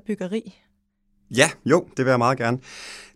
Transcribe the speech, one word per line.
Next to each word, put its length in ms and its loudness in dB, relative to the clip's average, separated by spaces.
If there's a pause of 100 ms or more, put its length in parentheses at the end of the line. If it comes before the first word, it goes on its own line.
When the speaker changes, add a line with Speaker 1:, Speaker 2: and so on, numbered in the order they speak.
Speaker 1:
byggeri? 520 -8 (720)
Speaker 2:
Ja, 200 2 (140)
jo, 220 2 (100)
det 80 0
vil 60 2
jeg 80 4
meget 200 2
gerne. 200 -2 (580)